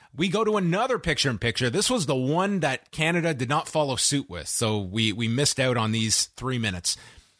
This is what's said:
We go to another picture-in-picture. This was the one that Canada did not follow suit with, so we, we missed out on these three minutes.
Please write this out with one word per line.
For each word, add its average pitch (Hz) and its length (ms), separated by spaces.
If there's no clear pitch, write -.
We 170 140
go 208 160
to 214 140
another 202 420
picture-in-picture. 123 680
This 190 200
was 226 160
the 139 80
one 165 460
that 139 320
Canada 160 420
did 120 140
not 151 180
follow 143 300
suit - 340
with, 85 160
so 110 320
we, 104 340
we 113 140
missed 127 320
out 127 180
on 110 140
these 110 360
three 127 220
minutes. 95 380